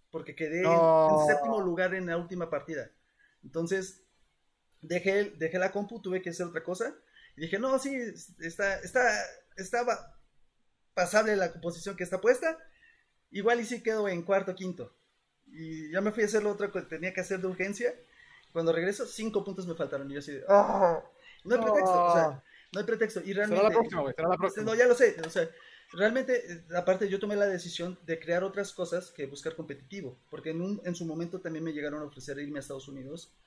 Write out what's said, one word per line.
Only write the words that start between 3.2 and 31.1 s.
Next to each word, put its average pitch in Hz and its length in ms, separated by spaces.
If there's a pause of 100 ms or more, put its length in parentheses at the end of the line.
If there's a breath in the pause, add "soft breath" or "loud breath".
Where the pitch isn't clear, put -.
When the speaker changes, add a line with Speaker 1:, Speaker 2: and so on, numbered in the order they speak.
Speaker 1:
Entonces, 170 580 (800)
dejé, 196 420 (120)
dejé 160 220
la 185 140
compu, 208 280
tuve 185 220
que 180 80
hacer 175 160
otra 170 160
cosa, 214 340 (400 soft breath)
y 139 60
dije, 196 160
"No, 262 200
sí, 277 160 (460)
está, 190 400
está, 240 320 (440)
estaba 233 600 (800)
pasable 214 420
la 180 160
composición 175 440
que 185 80
está 185 160
puesta, 262 380 (720 soft breath)
igual 226 300
y 226 40
sí 220 180
quedo 208 260
en 175 140
cuarto, 190 320
quinto". 185 380 (540)
Y 160 440
ya 175 100
me 208 120
fui 214 120
a - 20
hacer 208 160
lo 208 100
otro 202 180
que 190 120
tenía 165 320
que 185 80
hacer 185 180
de 185 60
urgencia. 202 480 (580 soft breath)
Cuando 165 200
regreso, 190 340
cinco 214 380
puntos 185 220
me 170 80
faltaron, 139 360
y 139 40
yo 143 60
así 147 120
de, 139 160
"Ah". 196 540 (420 loud breath)
No 202 100
hay 254 60
Speaker 2:
No. 226 40
Speaker 1:
pretexto, 185 420
o 175 60
sea, 160 300 (300 soft breath)
no 190 80
hay 208 60
pretexto, 220 340
y 190 120
Speaker 2:
Será 196 300
la - 40
Speaker 1:
realmente - 80
Speaker 2:
próxima, 226 280
güey, 135 120
será 160 140
la 180 80
próxima. 196 300
Speaker 1:
No, 220 80
ya 240 120
lo 247 80
sé, 240 300
o 165 60
sea, 165 200 (420 loud breath)
realmente, 233 600
eh, 165 120 (120)
aparte 185 320
yo 190 100
tomé 208 180
la 202 100
decisión 175 600
de 165 140
crear 170 240
otras 196 280
cosas 180 380
que 143 160
buscar 143 300
competitivo, 160 600 (140)
porque 156 200
en 160 100
un, 202 240
en 180 100
su 175 100
momento 170 360